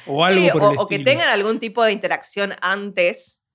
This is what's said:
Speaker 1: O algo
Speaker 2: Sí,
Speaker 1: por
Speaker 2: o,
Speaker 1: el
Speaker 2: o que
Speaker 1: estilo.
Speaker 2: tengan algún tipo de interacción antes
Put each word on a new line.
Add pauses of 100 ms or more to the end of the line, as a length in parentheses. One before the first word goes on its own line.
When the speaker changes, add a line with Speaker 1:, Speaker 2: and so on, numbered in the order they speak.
Speaker 1:
O
algo
Speaker 2:
Sí,
Speaker 1:
por
Speaker 2:
o,
Speaker 1:
el
Speaker 2:
o
que
Speaker 1:
estilo.
Speaker 2:
tengan
algún
tipo
de
interacción
antes (120)